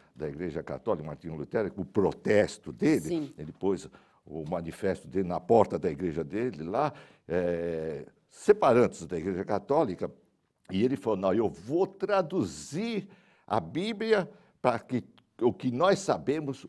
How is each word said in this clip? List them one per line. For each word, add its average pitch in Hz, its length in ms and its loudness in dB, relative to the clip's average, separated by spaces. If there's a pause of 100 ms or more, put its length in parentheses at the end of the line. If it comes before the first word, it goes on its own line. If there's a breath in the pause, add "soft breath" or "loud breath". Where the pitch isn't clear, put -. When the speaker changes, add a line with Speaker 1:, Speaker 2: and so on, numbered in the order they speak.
(140 soft breath)
Speaker 1:
da 78 120 -8
Igreja 78 360 -6
Católica, 76 440 -4
Martinho 80 300 -8
Lutero, 85 340 -2
com - 120 -8
o 85 40 -8
protesto 98 840 2
dele, 143 280 2
Speaker 2:
Sim. 156 360 -4
Speaker 1:
ele 76 160 -12
pôs 95 340 -2 (400 soft breath)
o 78 220 -10
manifesto 85 580 -4
dele 92 220 -2
na 87 100 -2
porta 104 400 6
da 90 100 -2
igreja 80 360 -4
dele 98 400 -6
lá, 131 280 -2 (360 loud breath)
é, 85 760 -4 (220)
separando-se 123 760 4
da 76 100 -6
Igreja 90 280 -2
Católica, 104 640 0 (600)
e 95 120 0
ele 127 140 2
falou: 110 200 0
não, 95 160 2
eu 107 160 2
vou 117 380 -2
traduzir 190 1200 -4 (380 soft breath)
a 107 140 0
Bíblia 208 680 0 (320 loud breath)
para 120 200 2
que 123 240 -4 (360)
o 120 120 4
que - 180 -2
nós 180 300 4
sabemos, 139 680 -2